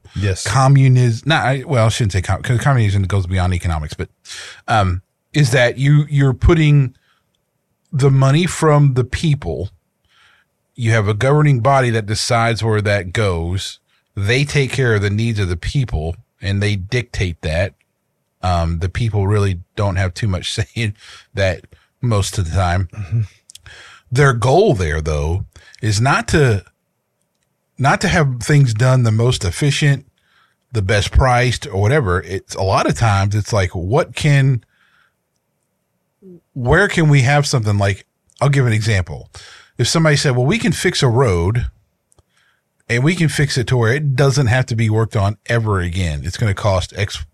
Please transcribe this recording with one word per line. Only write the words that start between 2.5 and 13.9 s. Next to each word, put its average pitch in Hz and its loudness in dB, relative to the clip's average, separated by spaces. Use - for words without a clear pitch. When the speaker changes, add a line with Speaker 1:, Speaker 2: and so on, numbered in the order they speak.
Speaker 2:
communism 104 2
goes 90 -2
beyond 90 0
economics, 80 -4
but, 85 -10
um, 95 0
is 147 2
that 123 2
you, 147 4
you're 139 2
putting 147 4
the 139 2
money 135 4
from 147 2
the 127 0
people, 98 -4
you 113 -2
have 107 2
a 110 0
governing 139 2
body 131 2
that 110 -2
decides 113 -2
where 107 0
that 101 -2
goes. 90 -4